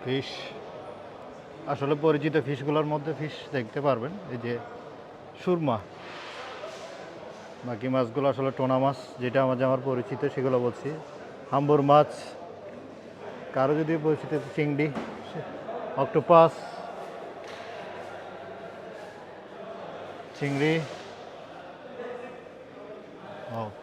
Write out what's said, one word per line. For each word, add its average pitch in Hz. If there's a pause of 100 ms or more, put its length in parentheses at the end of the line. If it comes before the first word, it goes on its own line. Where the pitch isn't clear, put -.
ফিশ, 127 (1400)
আসলে 139 (120)
পরিচিত 151 (120)
ফিশগুলোর 147
মধ্যে 151
ফিশ 151 (200)
দেখতে 123
পারবেন, 131 (200)
এই 123
যে 120 (880)
সুরমা। 160 (1900)
বাকি 120
মাছগুলো 131
আসলে 135
টোনা 131
মাছ, 135 (240)
যেটা 123
আমার, 131
যে 131
আমার 131
পরিচিত 123 (140)
সেগুলো 131
বলছি। 123 (640)
হাম্বর 143
মাছ, 147 (1400)
কারো 135
যদি 160 (120)
পরিচিত, 151 (240)
চিংড়ি, 147 (1160)
অক্টোপাস, 165 (3750)
চিংড়ি। 143 (2750)
ও। - (220)